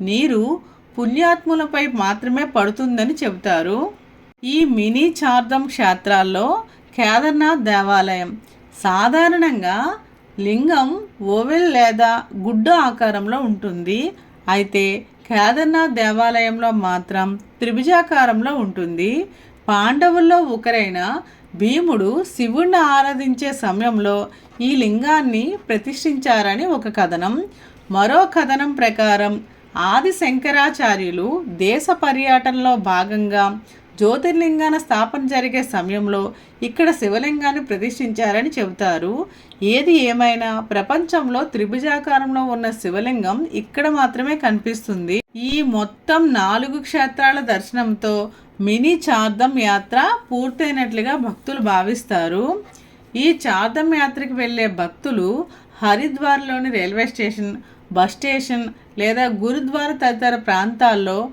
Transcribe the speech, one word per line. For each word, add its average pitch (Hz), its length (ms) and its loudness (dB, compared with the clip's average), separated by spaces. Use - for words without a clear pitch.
నీరు 220 420 2
పుణ్యాత్ములపై 302 920 0
మాత్రమే 240 520 -2
పడుతుందని 240 680 0
చెబుతారు. 190 680 -2
ఈ 262 140 -4
మినీ 226 340 2
చార్ధామ్ 254 520 0
క్షేత్రాల్లో 190 800 2
కేదార్నాథ్ 294 720 2
దేవాలయం 196 680 2
సాధారణంగా 247 1000 2
లింగం 262 520 2
ఓవెల్ 277 440 2
లేదా 233 400 4
గుడ్డ 220 300 0
ఆకారంలో 226 600 0
ఉంటుంది. 196 600 -4
అయితే 196 360 0
కేదార్నాథ్ 285 680 2
దేవాలయంలో 226 760 0
మాత్రం 185 480 -2
త్రిభుజాకారంలో 262 1000 2
ఉంటుంది. 185 540 -4
పాండవుల్లో 330 800 4
ఒకరైన 226 540 -2
భీముడు 226 560 2
శివుణ్ణి 330 640 2
ఆరాధించే 277 640 0
సమయంలో 208 640 0
ఈ 247 160 0
లింగాన్ని 247 680 2
ప్రతిష్ఠించారని 254 1000 -2
ఒక 240 220 -2
కథనం. 185 460 0
మరో 214 360 4
కథనం 285 460 0
ప్రకారం 220 600 0
ఆది 262 300 2
శంకరాచార్యులు 262 1160 0
దేశ 220 280 0
పర్యటనలో 262 760 2
భాగంగా 202 600 0
జ్యోతిర్లింగాన 311 840 2
స్థాపన 233 480 -2
జరిగే 254 360 0
సమయంలో 196 580 -2
ఇక్కడ 240 280 0
శివలింగాన్ని 285 720 -2
ప్రతిష్ఠించారని 226 880 -2
చెబుతారు. 185 640 -2
ఏది 269 400 4
ఏమైనా 233 480 0
ప్రపంచంలో 262 840 -2
త్రిభుజాకారంలో 269 1000 -2
ఉన్న 233 260 -4
శివలింగం 214 680 -4
ఇక్కడ 285 360 -4
మాత్రమే 277 480 0
కనిపిస్తుంది. 214 840 -2
ఈ 269 120 -4
మొత్తం 220 520 0
నాలుగు 233 500 0
క్షేత్రాల 269 580 0
దర్శనంతో 220 760 -2
మినీ 233 400 2
చార్ధామ్ 240 600 2
యాత్ర 202 380 0
పూర్తయినట్లుగా 254 920 -2
భక్తులు 269 460 -6
భావిస్తారు. 190 840 0
ఈ 262 120 -2
చార్ధామ్ 233 560 0
యాత్రకు 269 400 -2
వెళ్ళే 240 380 -2
భక్తులు 180 560 -4
హరిద్వార్లోని 262 920 0
రైల్వే 208 360 -2
స్టేషన్, 208 480 -6
బస్ 185 200 2
స్టేషన్ 262 540 -4
లేదా 226 260 0
గురుద్వారా 277 600 -2
తదితర 240 440 0
ప్రాంతాల్లో 202 800 2